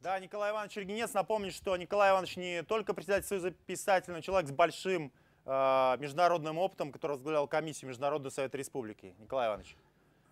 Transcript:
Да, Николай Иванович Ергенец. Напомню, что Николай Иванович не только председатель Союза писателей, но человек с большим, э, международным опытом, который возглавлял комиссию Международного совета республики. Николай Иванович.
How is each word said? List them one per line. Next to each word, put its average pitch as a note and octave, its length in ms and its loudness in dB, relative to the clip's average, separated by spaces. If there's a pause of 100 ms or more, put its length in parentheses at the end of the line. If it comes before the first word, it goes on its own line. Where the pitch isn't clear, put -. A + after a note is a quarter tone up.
Да, F#3+ 180 -4
Николай G#3 320 -4
Иванович G#3 240 -6
Ергенец. G#3 380 -4
Напомню, G3 380 0
что F#3+ 260 -2
Николай G3 320 4
Иванович F#3 260 2
не F3 280 -4
только A3 280 -2
председатель F3 340 -2
Союза F#3 240 -4 (160)
писателей, F#3 500 0
но D#3+ 40 -8
человек F#3 300 0
с - 20 -6
большим, D#3+ 580 2 (340)
э, C3 540 4
международным D#3 600 2
опытом, F3 340 -2
который C#3+ 200 -6
возглавлял C#3+ 360 0
комиссию D#3 400 -4
Международного C3+ 420 -2
совета C3+ 280 -4
республики. G#2+ 600 -10
Николай A#2 300 -2
Иванович. F#2+ 280 -6 (560)